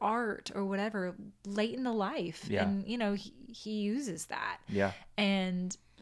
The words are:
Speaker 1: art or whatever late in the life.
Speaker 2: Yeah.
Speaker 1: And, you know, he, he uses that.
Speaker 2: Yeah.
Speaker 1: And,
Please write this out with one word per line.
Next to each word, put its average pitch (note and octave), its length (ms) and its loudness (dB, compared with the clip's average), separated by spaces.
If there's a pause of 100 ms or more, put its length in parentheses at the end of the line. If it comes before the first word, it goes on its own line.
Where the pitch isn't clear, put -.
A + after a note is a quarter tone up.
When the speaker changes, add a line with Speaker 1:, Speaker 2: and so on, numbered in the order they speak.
Speaker 1:
art A3 540 0
or G3 100 0
whatever G3 500 0 (300)
late G#3+ 300 0
in B3+ 80 -2
the B3 100 2
life. F#3+ 560 0
Speaker 2:
Yeah. G3 140 4
Speaker 1:
And, G3 240 2
you A#3+ 100 -2
know, G#3 160 2
he, - 180 -6 (160)
he G#3+ 340 -4
uses G#3 440 0
that. - 320 -4 (100)
Speaker 2:
Yeah. G2 260 2 (240)
Speaker 1:
And, F#3 600 2 (240)